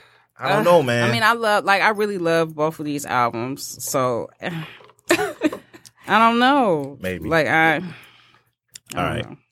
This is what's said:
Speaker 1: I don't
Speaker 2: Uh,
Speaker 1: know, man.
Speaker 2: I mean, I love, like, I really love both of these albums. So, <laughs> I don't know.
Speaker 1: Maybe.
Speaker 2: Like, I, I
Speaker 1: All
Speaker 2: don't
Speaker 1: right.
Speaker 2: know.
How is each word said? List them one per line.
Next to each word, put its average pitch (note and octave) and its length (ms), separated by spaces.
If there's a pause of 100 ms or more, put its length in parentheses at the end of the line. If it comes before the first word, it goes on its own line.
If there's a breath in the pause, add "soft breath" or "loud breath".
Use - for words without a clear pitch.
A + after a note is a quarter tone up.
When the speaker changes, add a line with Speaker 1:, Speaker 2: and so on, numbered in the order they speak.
(380 soft breath)
Speaker 1:
I B2+ 120
don't G#3 100
Speaker 2:
Uh, - 40
Speaker 1:
know, F3 200
man. A#2+ 260
Speaker 2:
I - 40
mean, A#2+ 100
I G#3+ 100
love, G#3+ 300
like, F#3+ 180
I E3 80
really G#3 280
love E3 360
both D#3 260
of D3+ 60
these C#3+ 200
albums. A#2+ 800
So, B2+ 520
<laughs> - 60 (1700 loud breath)
I G#3 120
don't A3+ 200
know. G#3 600
Speaker 1:
Maybe. D#3+ 260
Speaker 2:
Like, D#3 200
I, D#3+ 280
I - 20
Speaker 1:
All - 40 (1080 loud breath)
Speaker 2:
don't F2+ 120
Speaker 1:
right. D#2 260
Speaker 2:
know. - 80 (140)